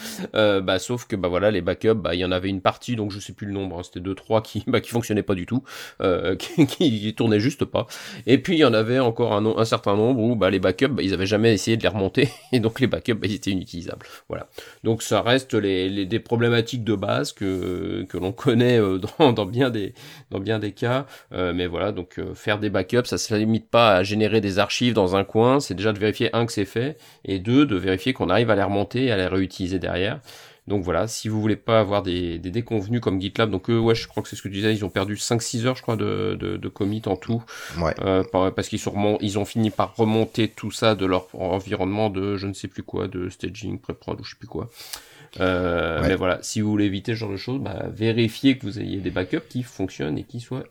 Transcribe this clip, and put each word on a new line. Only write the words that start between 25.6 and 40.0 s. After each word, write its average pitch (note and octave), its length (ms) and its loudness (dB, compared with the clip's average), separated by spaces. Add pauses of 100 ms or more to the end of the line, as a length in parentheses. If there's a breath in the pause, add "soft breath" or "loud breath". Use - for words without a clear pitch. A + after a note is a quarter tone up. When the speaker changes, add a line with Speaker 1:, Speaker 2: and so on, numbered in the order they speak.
Speaker 1:
déjà G2+ 180 0
de G2+ 60 -6
vérifier, G#2+ 360 0
un, A#2 120 2
que A#2 60 -8
c'est G2+ 120 -2
fait, D#3 320 -4 (280 loud breath)
et G2 160 -2
deux, B2 260 4
de A#2 100 -2
vérifier F#2 360 0
qu'on F#2+ 180 -2
arrive A2+ 200 4
à G#2+ 40 4
les G2 80 4
remonter G2 440 0
et B2 40 2
à G#2+ 60 2
les F#2 100 0
réutiliser F#2 540 -2
derrière. F2+ 400 -2 (480 loud breath)
Donc G2 160 -2
voilà, G2+ 240 0
si - 200 -6
vous G#2+ 120 0
voulez G#2 160 2
pas A2+ 240 4
avoir G2+ 240 2
des, F2 340 -2
des F2 140 -6
déconvenues A2+ 480 -2
comme F#2+ 200 0
GitLab, G2+ 300 0
donc F#2 180 -4
eux, A#2 120 2
ouais, A2+ 160 4
je - 100 -8
crois - 160 -6
que - 60 -12
c'est G#2+ 80 -12
ce - 60 -14
que G2+ 60 -10
tu F#2+ 60 -8
disais, G#2+ 180 2
ils G#2 120 -2
ont F2+ 40 -4
perdu G2+ 280 -2
cinq, A#2 260 0
six A#2 240 -4
heures, B2+ 80 0
je - 80 -10
crois, A#2 140 -2
de, G2 420 -2
de, F#2+ 180 -6
de G2 120 -8
commit G#2 380 -4
en G2 100 0
tout. A#2 260 -4 (360 loud breath)
Speaker 2:
Ouais. E2 160 0 (100)
Speaker 1:
Euh, F#2+ 180 2
par-, F#2 320 0
parce - 140 -4
qu'ils A2 100 -6
sont - 140 -6
remon-, G#2 280 0
ils G2+ 200 -2
ont G2+ 40 -2
fini A2 260 0
par G2+ 260 -2
remonter A2 500 2